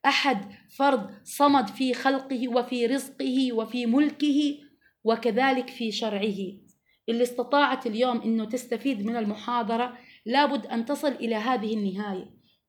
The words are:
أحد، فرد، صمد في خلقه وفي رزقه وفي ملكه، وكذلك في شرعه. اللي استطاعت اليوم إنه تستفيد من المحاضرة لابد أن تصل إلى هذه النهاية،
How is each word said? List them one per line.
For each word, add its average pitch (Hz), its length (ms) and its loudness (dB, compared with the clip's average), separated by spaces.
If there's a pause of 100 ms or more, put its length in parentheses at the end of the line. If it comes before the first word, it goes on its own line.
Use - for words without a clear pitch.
أحد، 269 460 0 (240)
فرد، 269 340 2 (140)
صمد 285 440 4
في 262 260 0
خلقه 269 540 0
وفي 240 380 0
رزقه 269 680 0
وفي 220 340 -2
ملكه، 285 720 2 (460)
وكذلك 247 640 2
في 226 220 -6
شرعه. 202 460 -2 (720)
اللي 233 140 0
استطاعت 254 640 0
اليوم 233 340 0
إنه 220 240 0
تستفيد 226 600 -4
من 233 100 -2
المحاضرة 233 840 -2 (280)
لابد 269 400 2
أن 233 180 -4
تصل 285 280 -2
إلى 233 220 -4
هذه 220 400 -2
النهاية، 196 560 -4 (380)